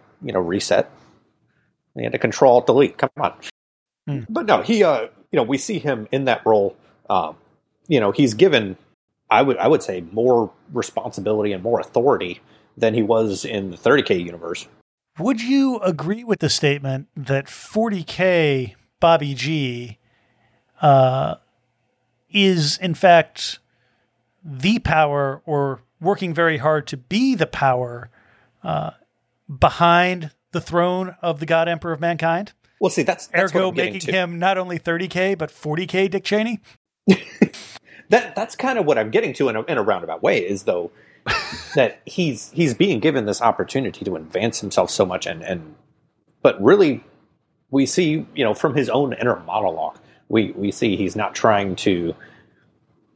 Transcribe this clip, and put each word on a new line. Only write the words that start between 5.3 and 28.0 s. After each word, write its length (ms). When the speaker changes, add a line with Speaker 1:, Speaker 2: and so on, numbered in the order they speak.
Speaker 1:
you 60
know, 60
we 140
see 220
him 320
in 140
that 200
role. 300
Um, 260
you 120
know, 120
he's 220
given, 440
I 120
would, 160
I 100
would 160
say, 180
more 400
responsibility 800
and 100
more 160
authority 640
than 160
he 100
was 420
in 260
the 60
thirty 260
K 140
universe. 500
Speaker 2:
Would 240
you 380
agree 460
with 140
the 100
statement 640
that 320
forty 560
K 720
Bobby 340
G, 640
uh, 540
is, 500
in 160
fact, 640
the 360
power, 680
or 360
working 320
very 240
hard 300
to 100
be 360
the 140
power, 640